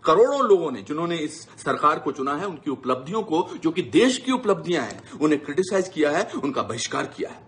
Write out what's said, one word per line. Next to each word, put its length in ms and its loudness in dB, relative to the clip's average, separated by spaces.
करोड़ों 400 6
लोगों 260 4
ने 120 -8
जिन्होंने 340 -4
इस 240 -6
सरकार 580 0
को 140 -4
चुना 240 -4
है, 100 -6
उनकी 240 -6
उपलब्धियों 520 -2
को, 260 0
जो 80 2
कि 120 -2
देश 360 4
की 140 -4
उपलब्धियां 520 0
हैं, 260 -12
उन्हें 240 2
criticize 440 0
किया 220 0
है, 200 0
उनका 180 -2
बहिष्कार 440 -4
किया 240 -8
है। 180 -18